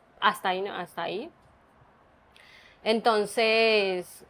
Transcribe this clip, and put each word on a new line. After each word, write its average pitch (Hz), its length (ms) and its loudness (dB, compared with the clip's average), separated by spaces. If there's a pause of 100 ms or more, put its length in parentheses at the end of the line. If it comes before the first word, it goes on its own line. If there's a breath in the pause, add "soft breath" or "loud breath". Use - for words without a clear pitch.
(200)
Hasta - 300 0
ahí, 185 120 -2
no, 202 120 -6
hasta 175 300 -8
ahí. 202 260 -8 (1500 soft breath)
Entonces, 214 1500 2